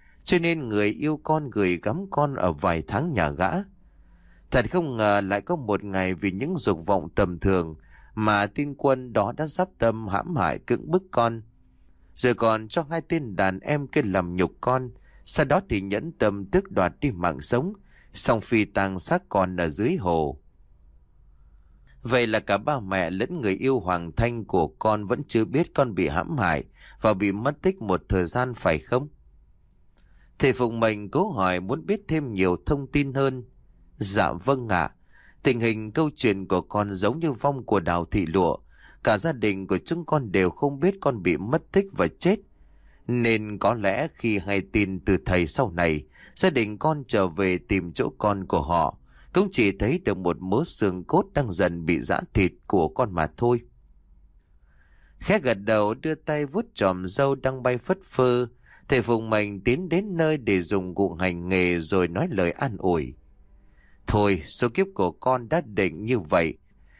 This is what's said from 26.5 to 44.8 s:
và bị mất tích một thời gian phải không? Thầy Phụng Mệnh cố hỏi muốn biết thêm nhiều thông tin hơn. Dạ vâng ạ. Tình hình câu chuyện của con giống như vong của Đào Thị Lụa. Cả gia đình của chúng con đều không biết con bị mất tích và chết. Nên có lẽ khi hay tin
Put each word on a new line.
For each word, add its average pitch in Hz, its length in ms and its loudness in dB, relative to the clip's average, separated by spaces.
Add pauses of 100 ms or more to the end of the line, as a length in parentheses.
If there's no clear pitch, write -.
và 107 140 2
bị 98 180 0
mất 123 300 -4
tích 190 200 0
một 92 260 0
thời 92 180 0
gian 123 280 -2
phải 82 240 0
không? 131 300 -2 (1300)
Thầy 135 140 4
Phụng 117 280 -2
Mệnh 104 300 0
cố 190 200 0
hỏi 92 300 0
muốn 143 260 -6
biết 196 220 -2
thêm 147 240 -2
nhiều 92 240 2 (100)
thông 143 200 -2
tin 139 280 -2
hơn. 131 300 0 (520)
Dạ 95 360 0
vâng 120 360 -2
ạ. 85 220 0 (520)
Tình 123 180 2
hình 110 320 0
câu 156 240 0
chuyện 98 320 0
của 90 120 2
con 104 340 -2
giống 104 240 0
như 165 140 -2
vong 131 320 -2
của 101 160 2
Đào 85 240 0
Thị 92 220 0
Lụa. 85 300 2 (480)
Cả 107 140 4
gia 160 140 -2
đình 101 340 -2
của 92 120 0
chúng 165 280 -6
con 131 260 -2
đều 92 180 4
không 139 300 -2
biết 190 200 2
con 120 220 -2
bị - 140 2
mất 117 360 -4
tích 196 200 2
và 87 160 2 (100)
chết. 196 180 2 (720)
Nên 113 520 0
có 104 160 4
lẽ 107 400 0
khi 107 240 0
hay 95 220 0
tin 95 400 -2